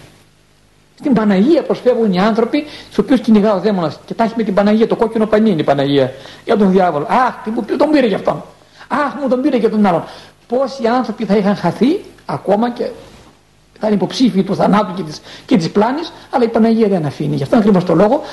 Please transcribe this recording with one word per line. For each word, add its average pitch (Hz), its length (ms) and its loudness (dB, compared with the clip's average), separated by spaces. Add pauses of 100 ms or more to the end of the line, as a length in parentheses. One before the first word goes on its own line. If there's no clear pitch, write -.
(1000)
Στην 285 140 0
Παναγία 220 500 2
προσφεύγουν 226 500 0
οι 175 60 0
άνθρωποι, 226 440 0 (220)
στους - 120 -6
οποίους 240 220 2
κυνηγά 214 360 4
ο 185 40 -2
δαίμονας, 180 460 -2
και - 80 -12
τα 226 100 -2
έχει 226 140 -2
με 226 60 -4
την 196 100 -4
Παναγία, 214 340 2
το - 80 -2
κόκκινο 220 300 -2
πανί 220 240 2
είναι 160 120 0
η - 20 -4
Παναγία, 139 480 0 (340)
για - 120 0
τον 202 140 2
διάβολο. 175 380 0
"Αχ, 233 340 0
τι 220 60 -8
μου 226 160 -6
πήρε, - 120 -4
τον 302 120 2
πήρε 285 180 2
και 190 80 0
αυτόν. 170 280 -4 (440)
Αχ, 269 340 -4
μου 269 80 -4
τον 254 120 0
πήρε 262 160 0
και 214 120 2
τον 214 160 2
άλλον". 170 180 0 (440)
Πόσοι 247 380 -4
άνθρωποι 226 400 -2
θα 196 100 0
είχαν 202 200 2
χαθεί, 254 440 0 (260)
ακόμα 208 460 -2
και 233 160 -8 (920)
θα 214 120 -2
είναι 202 100 0
υποψήφοι 185 420 0
του 190 120 -4
θανάτου 185 380 0
και 190 100 -8
της, 151 180 -14 (240)
και 254 120 2
της 165 120 0
πλάνης, 262 440 -2 (160)
αλλά 247 140 0
η 233 40 2
Παναγία 226 400 2
δεν 185 180 0
αφήνει. 147 300 -4
Γι' 139 80 -4
αυτό 190 120 0
ακριβώς 202 280 4
το 165 120 0
λόγο 214 380 2